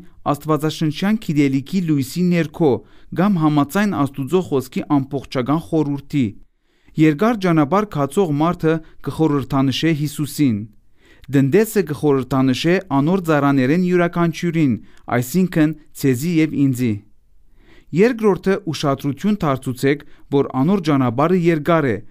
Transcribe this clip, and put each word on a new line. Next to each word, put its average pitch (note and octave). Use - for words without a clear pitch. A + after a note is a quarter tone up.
աստվածաշնչյան D3+
գիտելիքի C#3+
լույսի D#3
ներքո E3+
կամ F3+
համաձայն D#3
Աստուծո C3+
խոսքի C3
ամբողջական C#3
խորհրդի։ C#3+
Երկար D#3
ճանապարհ F3
քացող D#3
մարդը D#3+
կխորհրդանշե C#3
Հիսուսին։ C#3+
Դնդեսը E3+
կխորհրդանշե C3+
անոր D3+
ծառաներեն C#3+
յուրաքանչյուրին, E3+
այսինքն՝ D#3+
ցեզի C#3
և D#3
ինձի։ B2+
Երկրորդը G3+
ուշադրություն D3
դարձուցեք, C#3
որ C3+
անոր E3
ճանապարհը C#3+
երկար E3
է, G#2+